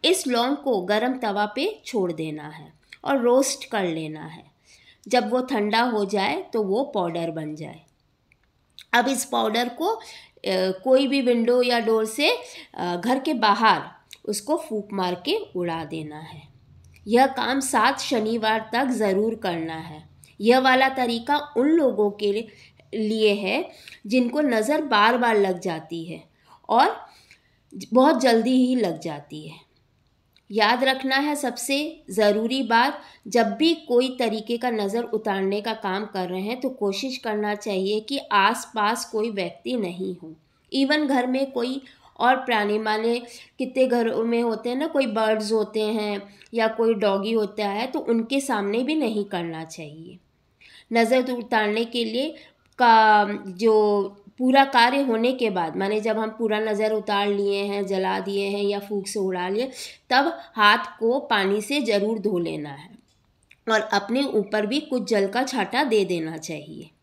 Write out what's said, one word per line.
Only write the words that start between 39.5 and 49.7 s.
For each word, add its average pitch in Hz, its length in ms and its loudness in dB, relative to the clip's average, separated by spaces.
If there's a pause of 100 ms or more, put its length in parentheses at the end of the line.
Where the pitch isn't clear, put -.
नहीं 185 480 -4
हो। 160 120 -16 (400)
Even 294 300 2
घर 254 220 0
में 262 240 -2
कोई 254 300 -6 (380)
और 254 160 4
प्राणी, 214 440 0
माने 220 400 -2 (380)
कितने 262 300 0
घरों 226 360 0
में 233 180 0
होते 226 280 -2
हैं 247 60 -4
ना, 302 120 -2
कोई 269 200 0
बर्ड्स 214 440 0
होते 214 300 0
हैं 208 540 -4 (180)
या 220 140 2
कोई 226 260 2
डॉगी 202 380 0
होता 208 360 -2
है, 214 200 -2
तो 277 120 -4
उनके 233 400 0
सामने 220 440 -2
भी 302 120 -2
नहीं 220 300 -2
करना 170 380 -6
चाहिए। 160 560 -16 (720)